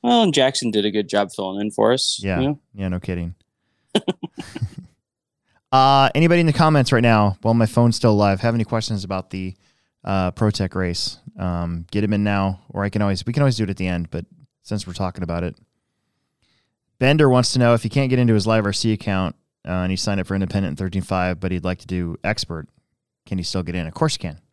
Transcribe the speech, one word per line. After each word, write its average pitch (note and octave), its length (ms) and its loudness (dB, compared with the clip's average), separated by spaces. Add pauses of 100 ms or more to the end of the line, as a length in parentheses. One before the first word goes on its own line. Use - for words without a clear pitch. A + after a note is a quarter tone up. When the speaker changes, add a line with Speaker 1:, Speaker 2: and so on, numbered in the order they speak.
Speaker 1:
Well, A#3+ 200 4
and F3 120 2
Jackson C3 360 2
did G2+ 140 0
a G#2+ 60 0
good G2+ 180 -2
job G2+ 260 0
filling F#2+ 280 -6
in G#2 80 -4
for G#2+ 220 2
us, - 300 -2
Speaker 2:
Yeah. G2 180 -2
Speaker 1:
you C3 80 0
know? D3 120 -6 (140)
Speaker 2:
Yeah, G2 140 -6
no F2+ 120 -4
kidding. F2 340 -8 (600)
<laughs> - 100 0 (1700)
Uh, C3+ 420 6
anybody E3+ 260 4
in E3+ 60 2
the D3+ 60 2
comments D#3 400 4
right A#2 100 4
now, G#2+ 400 4
while A2+ 100 2
my A#2 140 4
phone's A#2 300 2
still A2+ 160 2
alive, G2+ 280 4
have A#2 140 0
any A2+ 80 0
questions G#2+ 400 -4
about F#2 280 -8
the, F#2 260 -8 (480)
uh, F#2 260 0
Protec G#2 460 -2
race? F2 420 -4 (180)
Um, E2+ 540 -4
get G#2 140 -2
'em G#2 80 0
in G#2 100 0
now, G2 460 0
or G2+ 160 -4
I G2+ 60 -2
can G#2 120 -2
always, G2 240 -2
we B2 60 -4
can C#3+ 100 0
always C3 140 2
do A2 80 0
it F#2+ 60 -4
at F#2+ 60 -4
the F#2 120 -4
end, F2 240 -4
but - 120 -6 (380)
since G#2 240 -8
we're F#2 60 -12
talking F2+ 320 -6
about E2+ 180 -4
it. F2 140 -8 (1400)
Bender C#3+ 280 6
wants B2+ 260 4
to B2+ 40 2
know A#2+ 160 6
if A2+ 80 0
he A#2 60 -4
can't C#3 200 0
get B2+ 120 2
into A#2 140 4
his G2+ 120 2
live A2+ 180 2
R G2+ 80 0
C A2 200 0
account, F#2+ 420 -2 (320)
uh, F2+ 60 -6
and F#2 180 -2
he F#2+ 60 -2
signed G2 240 -2
up F2+ 80 -6
for G2 80 -2
independent F#2+ 420 -2
thirteen F#2 240 -4
five, F2+ 380 -2
but F#2 100 -4
he'd F2+ 140 -4
like F2+ 160 -4
to - 80 -20
do F2 340 -6
expert, E2 460 -6 (580)
can F#2+ 120 -6
he F2 40 -6
still F2+ 220 -6
get E2+ 100 -8
in? E2+ 140 -6
Of D#2+ 60 -14
course D#3 200 -2
he - 60 -12
can. D#2 180 -10 (140)